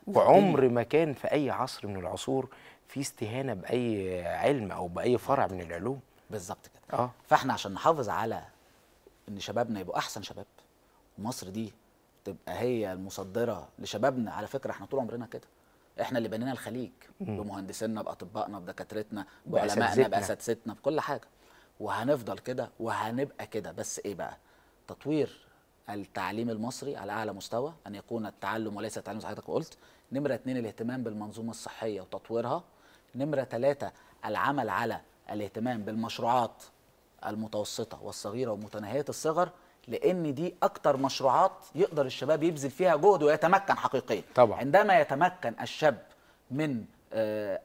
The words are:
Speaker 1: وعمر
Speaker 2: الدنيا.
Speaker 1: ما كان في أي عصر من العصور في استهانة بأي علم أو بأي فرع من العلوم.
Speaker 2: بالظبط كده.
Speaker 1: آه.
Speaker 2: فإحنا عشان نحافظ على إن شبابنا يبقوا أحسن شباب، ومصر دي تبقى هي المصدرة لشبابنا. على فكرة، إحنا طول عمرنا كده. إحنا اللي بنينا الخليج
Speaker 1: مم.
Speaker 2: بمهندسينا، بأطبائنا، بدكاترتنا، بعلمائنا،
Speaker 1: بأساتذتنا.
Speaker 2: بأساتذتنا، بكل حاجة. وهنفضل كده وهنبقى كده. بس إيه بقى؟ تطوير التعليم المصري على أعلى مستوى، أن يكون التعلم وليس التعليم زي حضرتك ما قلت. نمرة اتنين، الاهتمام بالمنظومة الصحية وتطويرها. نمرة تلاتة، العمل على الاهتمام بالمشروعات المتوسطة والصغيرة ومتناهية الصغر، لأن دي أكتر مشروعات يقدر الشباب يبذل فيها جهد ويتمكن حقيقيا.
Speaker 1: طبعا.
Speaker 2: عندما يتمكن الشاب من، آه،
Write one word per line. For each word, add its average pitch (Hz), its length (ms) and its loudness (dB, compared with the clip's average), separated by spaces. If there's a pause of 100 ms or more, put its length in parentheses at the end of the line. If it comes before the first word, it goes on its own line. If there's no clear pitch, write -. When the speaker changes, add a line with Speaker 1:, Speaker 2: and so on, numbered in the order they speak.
Speaker 1:
وعمر 170 520 8
Speaker 2:
الدنيا. 131 160 6
Speaker 1:
ما 120 80 2
كان 151 300 2
في - 200 -2
أي 143 180 2
عصر 107 360 -4
من 101 100 -6
العصور 101 520 -4 (400)
في - 120 -8
استهانة 127 540 -4
بأي 95 720 -2
علم 98 460 2
أو 87 160 -6
بأي 95 300 2
فرع 131 280 2
من 90 140 -4
العلوم. 90 400 -6 (300)
Speaker 2:
بالظبط 95 360 -10
كده. - 320 -8
Speaker 1:
آه. 123 120 0 (180)
Speaker 2:
فإحنا 135 240 6
عشان 101 200 -4
نحافظ 139 360 2
على 95 340 -2 (880)
إن 101 120 -10
شبابنا 110 400 -2
يبقوا 90 180 -4
أحسن - 240 -6
شباب، - 240 -14 (720)
ومصر 104 300 -8
دي 104 240 -8 (520)
تبقى 90 340 -8
هي 110 340 0
المصدرة 95 760 -6 (100)
لشبابنا. 113 540 -2
على 101 140 -6
فكرة، 123 240 -6
إحنا 101 160 -8
طول 135 140 -2
عمرنا 117 260 -6
كده. - 200 -14 (540)
إحنا 120 180 -2
اللي 113 100 -2
بنينا 117 240 -4
الخليج 113 380 -8 (300)
Speaker 1:
مم. 107 220 -4
Speaker 2:
بمهندسينا، 101 600 -6
بأطبائنا، 101 560 -6
بدكاترتنا، 101 680 -8 (200)
بعلمائنا، 104 280 2 (120)
Speaker 1:
بأساتذتنا. 120 220 6
Speaker 2:
بأساتذتنا، 104 680 -2
بكل 143 260 -2
حاجة. - 280 -6 (520)
وهنفضل 104 580 -2
كده 127 320 -6 (100)
وهنبقى 113 680 -4
كده. 85 260 -6
بس - 320 -8
إيه 202 100 -6
بقى؟ 170 220 -8 (520)
تطوير - 600 -4 (420)
التعليم 104 600 -4
المصري 123 460 -6
على 101 160 -8
أعلى 107 200 -4
مستوى، 117 420 -6 (120)
أن 104 80 -12
يكون 107 320 -8
التعلم 104 500 -6
وليس 107 220 -8
التعليم 101 220 -10
زي - 80 -10
حضرتك - 200 -10
ما - 60 -4
قلت. 156 240 -4 (340)
نمرة 135 220 0
اتنين، 131 220 -4
الاهتمام 120 460 -4
بالمنظومة 107 480 -8
الصحية 107 500 -6
وتطويرها. 117 640 -4 (500)
نمرة 135 280 0
تلاتة، 117 480 0 (340)
العمل 113 460 0
على 101 300 0 (300)
الاهتمام 110 520 -4
بالمشروعات 113 800 0 (640)
المتوسطة 107 760 -6
والصغيرة 110 480 -6
ومتناهية 107 580 -4
الصغر، 160 400 0 (400)
لأن 156 460 2
دي 160 280 -2
أكتر 156 340 4
مشروعات 135 560 4 (220)
يقدر 151 320 2
الشباب 143 360 0
يبذل 151 280 0
فيها 175 260 4
جهد 175 260 8
ويتمكن 156 520 6
حقيقيا. 123 480 0 (120)
Speaker 1:
طبعا. 110 240 8
Speaker 2:
عندما 175 420 6
يتمكن 143 600 2
الشاب 123 420 2 (480)
من، 131 340 -2 (280)
آه، 107 520 0